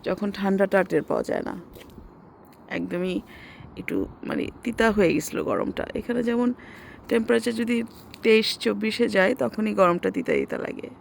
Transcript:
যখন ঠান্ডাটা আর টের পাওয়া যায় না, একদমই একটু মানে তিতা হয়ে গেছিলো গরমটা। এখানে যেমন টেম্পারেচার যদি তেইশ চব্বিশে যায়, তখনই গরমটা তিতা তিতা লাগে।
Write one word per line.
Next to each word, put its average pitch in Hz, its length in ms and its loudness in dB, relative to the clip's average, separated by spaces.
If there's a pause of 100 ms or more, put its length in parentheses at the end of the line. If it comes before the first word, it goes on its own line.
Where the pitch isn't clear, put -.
যখন 202 280 -4
ঠান্ডাটা 196 460 2
আর 185 60 4
টের 160 180 2
পাওয়া - 200 -2
যায় - 200 -2
না, - 140 -8 (1120)
একদমই 180 520 -4 (560)
একটু - 300 -4 (160)
মানে - 240 -4 (160)
তিতা 226 280 2
হয়ে 202 240 4
গেছিলো - 300 -4
গরমটা। - 500 -2
এখানে 240 280 -4
যেমন 240 320 0 (540)
টেম্পারেচার 233 460 2
যদি 233 280 0 (400)
তেইশ 220 360 4
চব্বিশে 220 500 0
যায়, 190 260 4
তখনই 220 400 -2
গরমটা 180 360 4
তিতা 170 220 -2
তিতা - 260 0
লাগে। - 300 -8 (120)